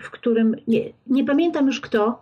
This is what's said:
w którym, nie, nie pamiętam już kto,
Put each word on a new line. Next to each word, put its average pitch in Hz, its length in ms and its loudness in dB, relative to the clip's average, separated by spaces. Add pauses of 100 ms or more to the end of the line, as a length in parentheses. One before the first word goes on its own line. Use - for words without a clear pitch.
w - 100 -16
którym, 226 440 0 (120)
nie, 226 120 2 (280)
nie 269 180 0
pamiętam 294 420 2
już 254 140 -2
kto, 226 400 -2